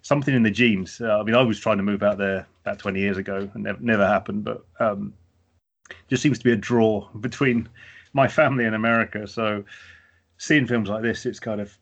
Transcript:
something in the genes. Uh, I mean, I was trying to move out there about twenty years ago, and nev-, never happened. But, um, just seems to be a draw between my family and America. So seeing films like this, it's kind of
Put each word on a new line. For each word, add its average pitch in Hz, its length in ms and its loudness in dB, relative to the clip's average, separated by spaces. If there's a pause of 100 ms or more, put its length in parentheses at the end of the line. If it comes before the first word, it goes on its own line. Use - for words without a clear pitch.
something 143 340 0
in 117 80 4
the 107 80 4
genes. 101 500 0
Uh, 107 180 0
I 107 40 -4
mean, 110 120 0
I 127 60 6
was 110 180 0
trying 107 180 0
to 98 60 -2
move 101 200 -2
out 101 140 2
there 95 280 -2 (180)
about 104 160 -8
twenty 95 200 -4
years 98 180 -2
ago, 98 360 -6
and 104 100 -10
nev-, 104 180 -8
never 107 260 2
happened. 101 360 0
But, - 220 -8 (140)
um, 101 340 -2 (960)
just 127 140 0
seems 131 160 2
to - 40 -16
be 120 80 6
a 113 40 4 (140)
draw 110 380 2 (120)
between 117 480 -2 (460)
my 135 140 4
family 135 380 2
and 110 100 0
America. 110 520 0
So 104 360 -4 (760)
seeing 143 300 2
films 110 220 0
like 110 120 -4
this, 113 240 -4
it's 117 140 -6
kind 107 220 -6
of 101 200 -12